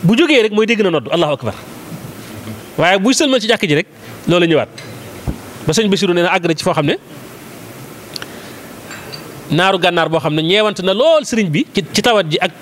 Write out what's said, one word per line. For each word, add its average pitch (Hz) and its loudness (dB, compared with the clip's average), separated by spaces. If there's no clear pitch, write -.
bu 190 6
jógee 294 6
rek 208 0
mooy 214 4
dégg 220 2
na 190 4
nodd, 143 0
Allahu 156 2
akbar. 110 -6
Waaye 180 4
buy 233 4
sëlmal 269 2
ci 214 -4
jàkka 214 2
ji 147 4
rek 180 -4
loolu 170 4
ñëwaat. 147 2
Ba 160 0
sëñ 220 2
Bassirou 190 2
nee 170 2
na 180 2
àgg 175 0
na 165 2
ci - -10
foo 180 2
xam 151 2
ne 220 2
naaru 185 2
gànnaar 170 2
boo 160 2
xam 151 -2
ne 156 0
ñeewant 202 2
na 185 2
lool 302 4
sëriñ 214 0
bi 202 0
ci, 196 0
ci 208 2
tawat 214 4
ji 170 0
ak 180 0